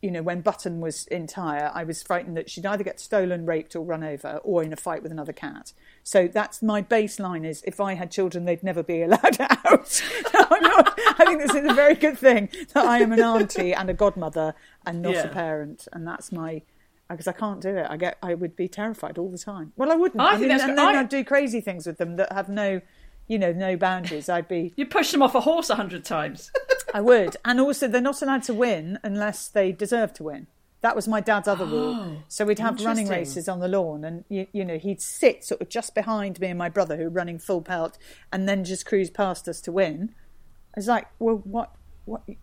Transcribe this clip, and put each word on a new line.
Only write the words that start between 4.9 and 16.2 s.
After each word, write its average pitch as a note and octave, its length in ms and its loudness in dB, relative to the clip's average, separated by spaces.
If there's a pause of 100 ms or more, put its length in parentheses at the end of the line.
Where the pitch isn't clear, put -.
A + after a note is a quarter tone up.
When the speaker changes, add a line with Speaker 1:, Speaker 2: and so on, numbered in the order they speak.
Speaker 1:
with D#3+ 80 -10
another D#3 220 -10
cat. - 400 -14 (300)
So F3+ 260 4
that's G#3 340 -4
my G#3 200 0
baseline G3 640 -2
is D#3 200 -8
if F#3+ 140 -8
I G3 140 -2
had F3 160 -8
children, F3+ 340 -2
they'd F3 180 -2
never F3 200 -4
be E3 180 -2
allowed - 400 4
<laughs> - 0 -
out. - 600 4 (320)
I'm G#4 280 8
not, F4 360 6 (200)
I E4 80 10
think E4+ 140 2
this C#4+ 140 2
is C#4+ 160 0
a - 20 6
very C#4+ 220 8
good D4 240 2
thing A#3 320 6 (240)
that C4 100 6
I A#3+ 140 4
am A3+ 140 4
an A3+ 100 4
auntie G3+ 500 2
and F#3 160 -2
a F3+ 60 -2
godmother D#3+ 600 0 (300)
and E3+ 160 -6
not F3+ 140 0
Speaker 2:
Yeah. E3 100 0
Speaker 1:
a E3 40 -4
parent. D#3 640 -6
And E3 160 -12
that's - 240 -12